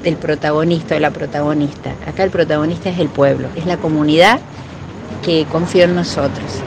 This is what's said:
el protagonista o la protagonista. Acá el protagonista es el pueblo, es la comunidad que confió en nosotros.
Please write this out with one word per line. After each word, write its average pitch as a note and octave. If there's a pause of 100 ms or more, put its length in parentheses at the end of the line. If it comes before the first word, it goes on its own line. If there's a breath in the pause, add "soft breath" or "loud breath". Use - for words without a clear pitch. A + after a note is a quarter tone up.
el D#3+
protagonista D#3
o D3+
la D3
protagonista. D3 (160)
Acá D#3
el F#3+
protagonista D#3+
es F3
el D#3
pueblo, C3+
es E3
la F3+
comunidad D#3 (840 loud breath)
que D#3+
confió F3
en F3
nosotros. -